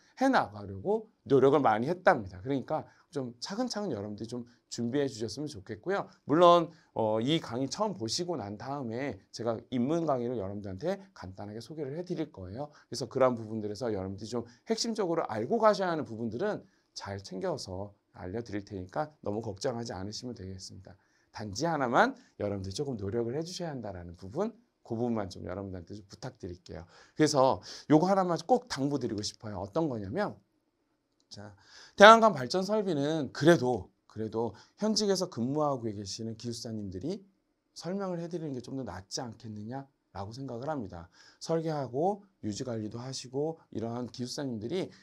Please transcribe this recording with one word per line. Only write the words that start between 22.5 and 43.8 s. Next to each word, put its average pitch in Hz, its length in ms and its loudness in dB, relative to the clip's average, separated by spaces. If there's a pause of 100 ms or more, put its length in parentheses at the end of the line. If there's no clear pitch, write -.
조금 135 220 -4
노력을 113 380 -2
해주셔야 165 360 -6
한다라는 92 460 -10
부분, 127 360 -6 (300)
그 - 120 -8
부분만 113 360 -2
좀 95 140 -12
여러분들한테 92 500 -10
좀 101 140 -14
부탁드릴게요. 87 760 -14 (300)
그래서 135 480 4 (280)
요거 156 160 8
하나만 185 400 4
꼭 247 220 2
당부드리고 123 540 -2
싶어요. 104 360 -8
어떤 156 300 -2
거냐면, 120 480 -4 (920)
자, 104 260 -16 (420)
태양광 220 360 12
발전 143 320 0
설비는 160 680 0
그래도, 127 580 4 (160)
그래도 110 480 -4 (240)
현직에서 202 520 2
근무하고 135 520 0
계시는 110 540 -6
기술사님들이 113 880 -8 (500)
설명을 185 460 -6
해드리는 165 320 -6
게 127 80 -6
좀 131 160 -10
더 135 60 -4
낫지 95 380 -8
않겠느냐라고 110 1120 -12
생각을 123 360 -8
합니다. 90 400 -8 (300)
설계하고 160 840 -2 (180)
유지 107 220 -4
관리도 113 340 -6
하시고 135 600 -6 (100)
이러한 117 380 -4